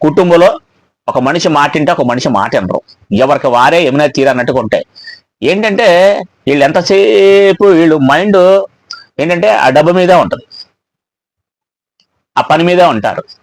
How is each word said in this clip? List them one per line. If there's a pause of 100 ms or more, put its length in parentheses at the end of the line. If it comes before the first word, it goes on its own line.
కుటుంబంలో (480)
ఒక
మనిషి
మాట
వింటే
ఒక
మనిషి
మాట
వినరు, (320)
ఎవరికి
వారే
యమునా
తీరు
అన్నట్టుగా
ఉంటాయి. (580)
ఏంటంటే, (280)
వీళ్ళు
ఎంతసేపు
వీళ్ళు
మైండ్ (540)
ఏంటంటే
ఆ
డబ్బు
మీదే
ఉంటది, (1900)
ఆ
పని
మీదే
ఉంటారు. (180)